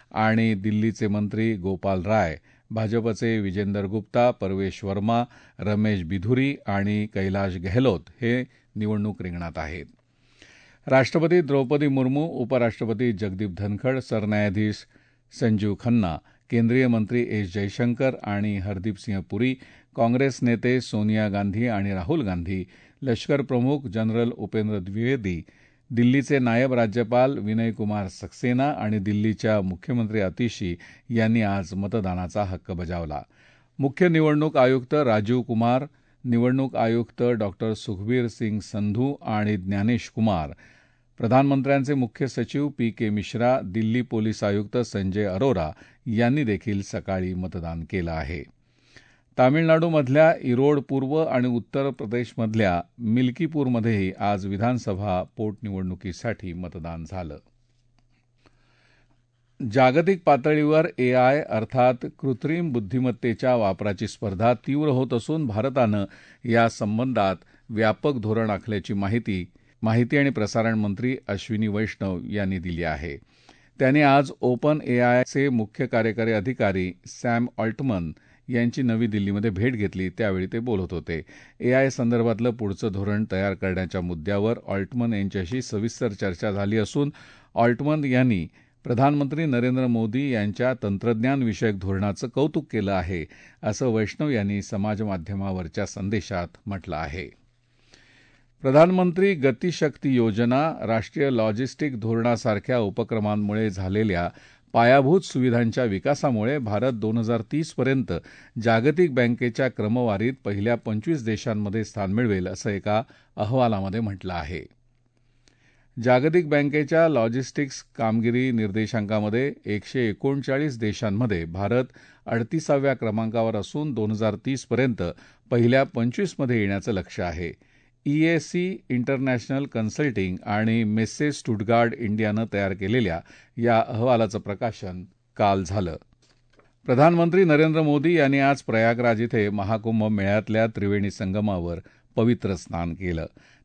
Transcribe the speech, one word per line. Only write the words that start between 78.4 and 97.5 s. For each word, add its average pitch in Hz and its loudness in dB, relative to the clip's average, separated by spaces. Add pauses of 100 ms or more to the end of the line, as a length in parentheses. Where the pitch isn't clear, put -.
यांची 120 0
नवी 117 2
दिल्लीमध्ये 101 0
भेट 104 0
घेतली, 92 -2
त्यावेळी 95 -2
ते 113 -6
बोलत 104 -4
होते. 82 -6 (380)
एआय 131 2
संदर्भातलं 117 0
पुढचं 110 -4
धोरण 101 -2
तयार 98 0
करण्याच्या 92 -2
मुद्द्यावर 101 -2 (100)
ऑल्टमन 117 -2
यांच्याशी 98 -2
सविस्तर 113 -4
चर्चा 101 -4
झाली 101 0
असून 143 0 (440)
ऑल्टमन 143 2
यांनी 127 2 (360)
प्रधानमंत्री 143 2
नरेंद्र 127 2
मोदी 120 0
यांच्या 110 0 (100)
तंत्रज्ञानविषयक 113 0
धोरणाचं 98 -2
कौतुक 147 -2
केलं 98 -2
आहे, 87 -2 (380)
असं 107 -2
वैष्णव 113 0
यांनी 101 0
समाजमाध्यमावरच्या 98 -4
संदेशात 92 -4 (180)
म्हटलं 92 -8
आहे. 78 -6 (1300)